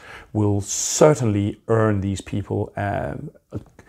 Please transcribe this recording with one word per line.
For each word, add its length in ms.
will 280
certainly 1080
earn 320
these 200
people, 560
um, 540
a 80